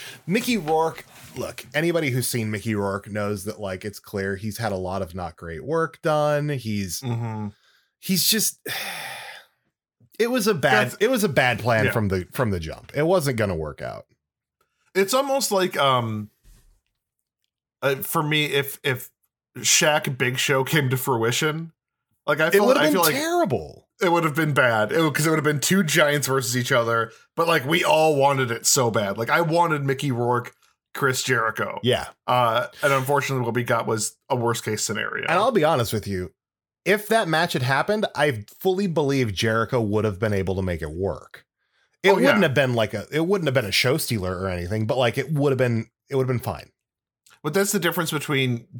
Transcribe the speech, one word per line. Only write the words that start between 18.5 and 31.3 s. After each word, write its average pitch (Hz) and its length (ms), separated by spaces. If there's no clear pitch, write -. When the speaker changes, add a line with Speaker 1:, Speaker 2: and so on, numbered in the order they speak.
Speaker 2:
if 127 260
Shaq 151 600
Big 127 200
Show 135 260
came 139 260
to 131 80
fruition, 139 760
like, - 140
I 160 80
Speaker 1:
It 175 60
Speaker 2:
felt, 208 140
Speaker 1:
would 262 100
have 285 60
Speaker 2:
I 311 40
Speaker 1:
been 302 60
Speaker 2:
feel 180 100
like 156 120
Speaker 1:
terrible. 285 720
Speaker 2:
it 180 100
would 170 120
have 151 120
been 156 180
bad. 117 380
It, 160 220
'cause 151 120
it 165 40
would 160 80
have 147 60
been 147 160
two 185 240
giants 147 440
versus 131 300
each 123 140
other. 117 400
But, 165 120
like, 160 180
we 165 180
all 156 340
wanted 135 340
it 117 140
so 123 260
bad. 101 260
Like, 113 120
I 156 120
wanted 160 440
Mickey 139 260
Rourke, 120 420
Chris 127 300
Jericho. 113 580